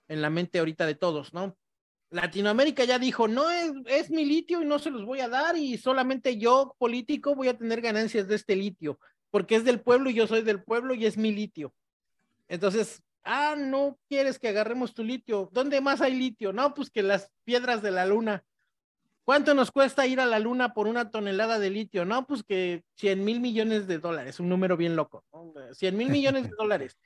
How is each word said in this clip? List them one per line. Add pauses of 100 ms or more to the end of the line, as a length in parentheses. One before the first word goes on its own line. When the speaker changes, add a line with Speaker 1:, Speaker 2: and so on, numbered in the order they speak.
Speaker 1:
en
la
mente
ahorita
de
todos,
¿no? (520)
Latinoamérica
ya
dijo,
"No,
es, (140)
es
mi
litio
y
no
se
los
voy
a
dar,
y
solamente
yo,
político,
voy
a
tener
ganancias
de
este
litio, (320)
porque
es
del
pueblo
y
yo
soy
del
pueblo
y
es
mi
litio". (760)
Entonces, (220)
"Ah,
no (100)
quieres
que
agarremos
tu
litio.
¿Dónde
más
hay
litio?".
"No,
pues
que
las (120)
piedras
de
la
luna". (800)
"¿Cuánto
nos
cuesta
ir
a
la
luna
por
una
tonelada
de
litio?".
"No,
pues
que (120)
cien
mil
millones
de
dólares",
un
número
bien
loco,
¿no? (220)
"Cien
mil
millones
de
Speaker 2:
<laughs>
Speaker 1:
dólares".